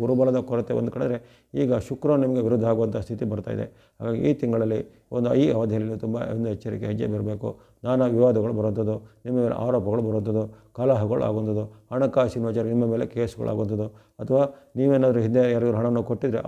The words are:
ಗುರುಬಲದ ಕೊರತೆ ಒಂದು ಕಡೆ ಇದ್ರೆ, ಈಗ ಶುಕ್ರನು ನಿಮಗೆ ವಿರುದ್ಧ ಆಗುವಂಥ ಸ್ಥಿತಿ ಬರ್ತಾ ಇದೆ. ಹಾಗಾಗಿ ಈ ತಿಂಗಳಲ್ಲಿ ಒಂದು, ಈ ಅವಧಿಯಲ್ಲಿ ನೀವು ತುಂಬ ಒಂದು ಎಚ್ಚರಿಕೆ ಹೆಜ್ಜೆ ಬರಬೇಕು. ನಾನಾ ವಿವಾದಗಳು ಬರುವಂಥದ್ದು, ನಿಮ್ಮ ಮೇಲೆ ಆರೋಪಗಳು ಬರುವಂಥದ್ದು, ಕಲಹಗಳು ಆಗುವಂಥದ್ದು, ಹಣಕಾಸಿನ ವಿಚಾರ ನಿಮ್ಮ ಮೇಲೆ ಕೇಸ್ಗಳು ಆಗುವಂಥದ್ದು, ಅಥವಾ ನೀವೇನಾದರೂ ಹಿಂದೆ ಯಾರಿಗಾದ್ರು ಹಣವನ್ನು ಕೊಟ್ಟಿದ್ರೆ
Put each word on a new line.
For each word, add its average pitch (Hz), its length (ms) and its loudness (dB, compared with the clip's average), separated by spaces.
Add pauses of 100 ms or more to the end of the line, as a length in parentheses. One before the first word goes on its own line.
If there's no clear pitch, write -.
ಗುರುಬಲದ 127 380 2 (100)
ಕೊರತೆ 120 300 -2
ಒಂದು 117 160 -2
ಕಡೆ 131 120 -4
ಇದ್ರೆ, 123 100 -2 (440)
ಈಗ 123 160 2 (100)
ಶುಕ್ರನು 143 380 0
ನಿಮಗೆ 127 220 0
ವಿರುದ್ಧ 117 240 2
ಆಗುವಂಥ 110 340 0
ಸ್ಥಿತಿ 113 260 -6
ಬರ್ತಾ 101 240 -6
ಇದೆ. 110 100 -6 (320)
ಹಾಗಾಗಿ 113 300 -4
ಈ 147 40 4 (100)
ತಿಂಗಳಲ್ಲಿ 113 380 0 (360)
ಒಂದು, 120 260 0
ಈ 147 40 6 (120)
ಅವಧಿಯಲ್ಲಿ 110 320 0
ನೀವು 110 160 -6
ತುಂಬ 113 120 -2 (180)
ಒಂದು 113 180 -2
ಎಚ್ಚರಿಕೆ 107 380 -6
ಹೆಜ್ಜೆ 113 240 -2
ಬರಬೇಕು. 107 340 -4 (360)
ನಾನಾ 127 200 2 (100)
ವಿವಾದಗಳು 117 440 4
ಬರುವಂಥದ್ದು, 107 360 0 (300)
ನಿಮ್ಮ 123 100 -4 (100)
ಮೇಲೆ - 200 -2
ಆರೋಪಗಳು 117 420 0
ಬರುವಂಥದ್ದು, 107 380 0 (320)
ಕಲಹಗಳು 123 500 2
ಆಗುವಂಥದ್ದು, 107 380 -2 (260)
ಹಣಕಾಸಿನ 123 600 0
ವಿಚಾರ 113 220 0
ನಿಮ್ಮ 120 200 2
ಮೇಲೆ 120 120 0 (100)
ಕೇಸ್ಗಳು 117 380 -4
ಆಗುವಂಥದ್ದು, 107 340 -2 (360)
ಅಥವಾ 131 200 4 (360)
ನೀವೇನಾದರೂ 131 460 4
ಹಿಂದೆ 120 180 4
ಯಾರಿಗಾದ್ರು 120 380 2
ಹಣವನ್ನು 120 280 0
ಕೊಟ್ಟಿದ್ರೆ 117 380 -2